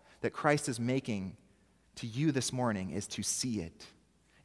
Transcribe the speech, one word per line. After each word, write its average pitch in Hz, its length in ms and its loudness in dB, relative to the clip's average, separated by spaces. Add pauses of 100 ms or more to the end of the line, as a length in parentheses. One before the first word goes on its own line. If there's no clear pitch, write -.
(220)
that 117 100 0
Christ 147 380 2
is 117 100 -2
making 117 560 -2 (600)
to - 120 -8
you 139 240 2
this 131 220 0
morning 104 380 0
is 101 140 -2
to - 160 -6
see 113 380 0
it 82 260 -8 (600)